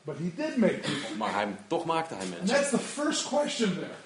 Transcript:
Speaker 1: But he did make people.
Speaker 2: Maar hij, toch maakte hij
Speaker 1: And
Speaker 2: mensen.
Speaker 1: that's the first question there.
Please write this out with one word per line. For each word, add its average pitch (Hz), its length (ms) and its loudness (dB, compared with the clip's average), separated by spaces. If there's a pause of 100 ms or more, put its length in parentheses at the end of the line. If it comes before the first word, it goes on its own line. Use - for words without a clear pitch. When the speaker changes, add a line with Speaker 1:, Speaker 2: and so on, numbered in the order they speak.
Speaker 1:
But 147 140 -8
he 175 300 -4
did 277 100 -4
make 185 180 6
people. - 440 -4
Speaker 2:
Maar - 160 0
hij, 104 120 2 (200)
toch 170 180 -2
maakte 160 300 0
hij 95 120 -6
Speaker 1:
And 92 120 -6
Speaker 2:
mensen. 202 180 4
Speaker 1:
that's 277 140 4
the 233 80 4 (240)
first 330 260 0
question 233 460 2
there. - 320 -6